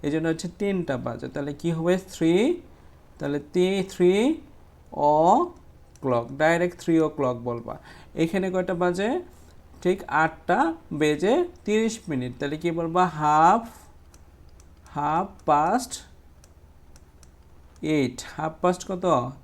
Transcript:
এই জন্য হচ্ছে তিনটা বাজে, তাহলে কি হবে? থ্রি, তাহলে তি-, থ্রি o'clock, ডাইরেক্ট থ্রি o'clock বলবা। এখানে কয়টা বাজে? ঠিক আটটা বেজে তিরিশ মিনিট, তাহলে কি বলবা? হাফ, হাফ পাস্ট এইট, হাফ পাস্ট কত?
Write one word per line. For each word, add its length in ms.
এই 80
জন্য 180
হচ্ছে 160
তিনটা 340
বাজে, 280
তাহলে 180
কি 160
হবে? 160
থ্রি, 200
তাহলে 220
তি-, 300
থ্রি 200
o'clock, 1120
ডাইরেক্ট 420
থ্রি 100
o'clock 300
বলবা। 260
এখানে 300
কয়টা 300
বাজে? 260
ঠিক 140
আটটা 360
বেজে 320
তিরিশ 300
মিনিট, 300
তাহলে 240
কি 60
বলবা? 240
হাফ, 440
হাফ 320
পাস্ট 440
এইট, 220
হাফ 260
পাস্ট 280
কত? 160